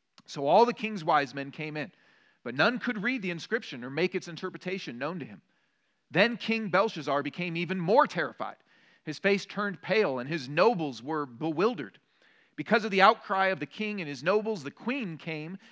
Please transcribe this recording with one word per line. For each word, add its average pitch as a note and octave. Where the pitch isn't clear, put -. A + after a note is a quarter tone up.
So C#3+
all F#3
the A#3+
king's G#3
wise C#3+
men C#3
came D3+
in, C3+
but A#2+
none G3+
could A3
read B3
the F#3
inscription D#3+
or B2+
make E3+
its F3
interpretation F3+
known D3+
to C3
him. G#2
Then A3
King A3
Belshazzar D3
became E3
even F3
more G#3+
terrified. A2+
His D3+
face G3+
turned G3+
pale, F3+
and B2+
his D3
nobles D#3
were D3
bewildered. D3+
Because G3+
of A3
the F#3+
outcry F#3+
of F#3
the F#3+
king G#3
and D#3+
his C#3
nobles, G#3
the C#3
queen A3+
came, D#3+